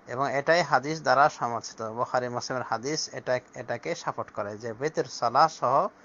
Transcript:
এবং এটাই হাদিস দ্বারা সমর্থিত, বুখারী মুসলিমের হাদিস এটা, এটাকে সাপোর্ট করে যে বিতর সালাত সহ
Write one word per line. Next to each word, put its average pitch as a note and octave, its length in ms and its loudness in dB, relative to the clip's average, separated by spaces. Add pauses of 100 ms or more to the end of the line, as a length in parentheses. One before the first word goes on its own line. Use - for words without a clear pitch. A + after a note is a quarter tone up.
এবং B2 260 -2
এটাই D#3+ 300 4
হাদিস D3 400 0
দ্বারা C3+ 260 6
সমর্থিত, A#2 540 -4
বুখারী B2 460 -2
মুসলিমের A#2+ 360 -4
হাদিস C3 480 -4
এটা, B2+ 280 -2 (140)
এটাকে B2 400 -6
সাপোর্ট - 360 -8
করে G#2 280 -8
যে A#2 140 -8
বিতর C#3+ 320 -4
সালাত C3+ 460 2
সহ C#3+ 380 0 (160)